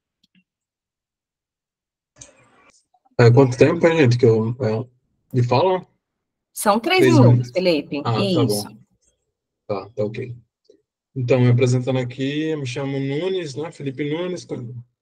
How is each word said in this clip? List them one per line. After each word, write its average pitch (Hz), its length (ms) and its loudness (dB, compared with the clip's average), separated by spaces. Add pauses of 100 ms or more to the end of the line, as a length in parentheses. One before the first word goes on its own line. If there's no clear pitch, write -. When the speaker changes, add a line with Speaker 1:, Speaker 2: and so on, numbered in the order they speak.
(3250)
Speaker 1:
É, 120 140 8
quanto 123 240 4
tempo, 165 300 2
hein, 165 100 4
gente, 123 220 2
que 127 80 4
eu, 110 340 2
é, 110 260 -4 (460)
de 127 100 0
fala? 175 420 0 (680)
Speaker 2:
São 208 260 0
três 359 220 0
Speaker 1:
Três 320 140 4
Speaker 2:
minutos, 120 180 6
Speaker 1:
minutos. 120 200 0
Speaker 2:
Felipe. 156 520 -2
Speaker 1:
Ah, 131 80 -4
tá - 80 -2
Speaker 2:
Isso. 185 260 0
Speaker 1:
bom. 104 300 -6 (920)
Tá, 98 240 -10
tá 107 140 -6
ok. 123 320 -12 (800)
Então, 127 240 0
me 123 80 4
apresentando 127 500 0
aqui, 135 520 -6
eu 156 80 -4
me 143 80 -8
chamo 139 340 -6
Nunes, 156 540 -6
né, 156 180 -10
Felipe 139 360 -10
Nunes, 175 380 -8
meu 127 280 -12 (280)